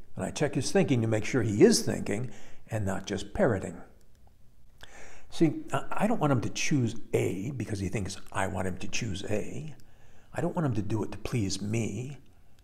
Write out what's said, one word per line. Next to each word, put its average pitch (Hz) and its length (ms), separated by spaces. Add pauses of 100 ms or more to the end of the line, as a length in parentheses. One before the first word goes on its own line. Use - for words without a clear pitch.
(200)
And 92 80
I - 40
check - 240
his 139 140
thinking 143 320
to 113 60
make 107 160
sure 123 200
he 110 200
is 226 180
thinking 104 500 (380)
and 107 160
not 95 200
just - 280
parroting. 95 480 (1500)
See, - 320 (100)
I, 135 200
I - 160
don't 233 120
want 147 140
him 117 80
to 95 80
choose 120 480 (160)
A 117 380
because 107 280
he 95 80
thinks 98 300 (160)
I 101 140
want 92 200
him 92 120
to 101 100
choose - 400
A. 139 440 (600)
I - 80
don't 170 120
want 165 120
him 131 80
to 104 80
do 101 220
it - 100
to - 60
please 98 420
me. 113 560 (460)